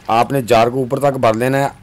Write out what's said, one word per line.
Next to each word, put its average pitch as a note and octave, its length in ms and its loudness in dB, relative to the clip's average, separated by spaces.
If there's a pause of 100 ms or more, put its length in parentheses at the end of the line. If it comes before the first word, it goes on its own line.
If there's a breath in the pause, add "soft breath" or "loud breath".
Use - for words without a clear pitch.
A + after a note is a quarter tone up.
(100)
आपने A#2+ 320 0
जार A2+ 280 2
को B2+ 80 -4
ऊपर C3 200 -4
तक C#3 120 0
भर A#2 240 0
लेना B2+ 240 -2
है, C#3 140 -2 (100)